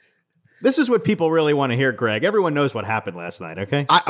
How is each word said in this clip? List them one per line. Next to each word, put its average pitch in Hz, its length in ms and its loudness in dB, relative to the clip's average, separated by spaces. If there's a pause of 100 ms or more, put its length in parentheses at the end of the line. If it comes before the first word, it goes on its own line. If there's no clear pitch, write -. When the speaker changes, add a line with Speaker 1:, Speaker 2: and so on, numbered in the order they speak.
(640)
Speaker 1:
This 262 160 2
is 262 100 2
what 233 140 2
people 165 300 0
really 156 220 2
wanna 139 200 0
hear, 131 160 2
Greg. 110 320 -2
Everyone 185 320 0
knows 143 180 0
what 107 120 -6
happened 104 320 -4
last 85 240 -12
night, 82 180 -12
okay? 139 300 -2
Speaker 2:
I, 170 220 4